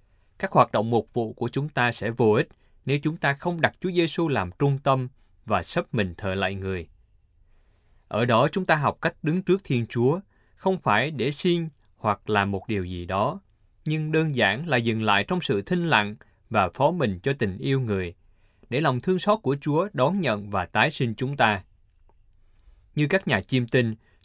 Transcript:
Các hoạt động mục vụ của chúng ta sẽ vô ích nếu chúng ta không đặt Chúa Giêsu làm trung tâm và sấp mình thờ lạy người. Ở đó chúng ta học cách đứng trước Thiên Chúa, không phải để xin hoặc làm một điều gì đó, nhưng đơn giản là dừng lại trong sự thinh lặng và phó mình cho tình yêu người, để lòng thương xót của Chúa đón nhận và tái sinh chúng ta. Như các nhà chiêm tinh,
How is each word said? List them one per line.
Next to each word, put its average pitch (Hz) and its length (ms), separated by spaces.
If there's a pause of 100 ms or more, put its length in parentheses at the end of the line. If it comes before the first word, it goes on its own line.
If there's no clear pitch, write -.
(400)
Các - 140
hoạt - 200
động 113 180
mục 117 220
vụ 113 200
của 120 160
chúng 139 200
ta 120 240
sẽ 107 180
vô 113 220
ích 131 160 (380)
nếu 139 160
chúng 156 140
ta 143 160
không 170 280
đặt 131 200
Chúa 185 100
Giêsu 170 380
làm 98 300
trung 143 200
tâm 131 300 (380)
và 98 160
sấp - 320
mình 98 220
thờ 95 180
lạy 98 200
người. 95 340 (1200)
Ở 110 160
đó 120 280
chúng 185 120
ta 160 120
học 135 260
cách 165 200
đứng 165 200
trước 190 220
Thiên 117 220
Chúa, 131 340 (340)
không 190 240
phải 123 320
để 135 200
xin 170 380 (280)
hoặc - 340
làm 101 200
một 95 180
điều 101 160
gì 90 220
đó, 110 340 (440)
nhưng 156 280
đơn 156 220
giản 117 340
là 139 80
dừng 113 260
lại 101 260
trong 180 120
sự 104 220
thinh 175 240
lặng 107 300 (340)
và 101 180
phó 143 220
mình 127 320
cho 135 100
tình 101 260
yêu 135 220
người, 95 340 (560)
để 123 100
lòng 131 200
thương 185 180
xót 190 240
của 135 180
Chúa 151 320
đón 151 280
nhận 104 300
và 95 160
tái 120 240
sinh 120 240
chúng 135 220
ta. 107 280 (1300)
Như 147 120
các - 220
nhà 104 120
chiêm 123 260
tinh, 117 280 (300)